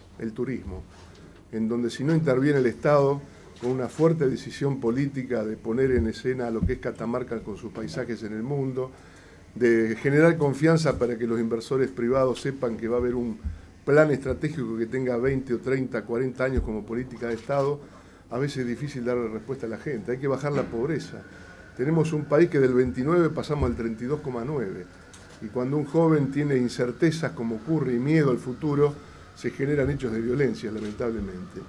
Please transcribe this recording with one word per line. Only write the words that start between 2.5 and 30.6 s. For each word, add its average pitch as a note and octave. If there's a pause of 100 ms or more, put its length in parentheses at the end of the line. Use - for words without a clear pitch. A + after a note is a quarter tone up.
el B2
Estado C#3 (360)
con B2
una B2+
fuerte D#3
decisión C3
política B2
de G#2+
poner A2+
en A#2+
escena B2
lo A2
que B2+
es B2
Catamarca A#2
con G2+
sus G2
paisajes A#2
en G#2+
el A2
mundo, C3 (640)
de A2+
generar D#3
confianza D3+
para A#2+
que A#2
los A#2
inversores A#2
privados B2
sepan B2+
que A2+
va A#2+
a -
haber A#2+
un A#2+ (460)
plan D3
estratégico C3
que A2+
tenga B2+
veinte C3
o A2+
treinta, B2+
cuarenta B2
años C3
como G#2+
política A#2+
de A#2
Estado, C#3+ (500)
a A#2
veces C#3+
es B2+
difícil B2
darle B2
respuesta A2
a -
la A2
gente. A#2+
Hay C3
que C#3
bajar C#3+
la C#3
pobreza. A#2 (560)
Tenemos D#3
un D3+
país D#3+
que D3
del B2+
veintinueve C3
pasamos C3+
al A#2+
treinta A2+
y -
dos C#3+
coma B2+
nueve. G2 (560)
Y A2+
cuando B2+
un D3
joven D#3+
tiene C#3+
incertezas, B2
como A2+
ocurre, B2+
y -
miedo C#3+
al A#2
futuro, C#3+ (400)
se -
generan C#3
hechos C3
de A2+
violencia, A#2+